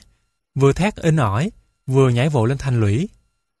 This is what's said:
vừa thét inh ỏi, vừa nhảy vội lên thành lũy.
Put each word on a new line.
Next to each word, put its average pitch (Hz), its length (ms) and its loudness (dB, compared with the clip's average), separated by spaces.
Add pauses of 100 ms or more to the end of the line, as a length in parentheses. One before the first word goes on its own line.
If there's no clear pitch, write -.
(540)
vừa 139 180 2
thét 202 240 -2
inh 160 200 -2
ỏi, 127 340 -2 (360)
vừa 135 220 2
nhảy 123 200 0
vội 120 200 0
lên 135 100 -4
thành 123 220 -2
lũy. 110 280 0 (520)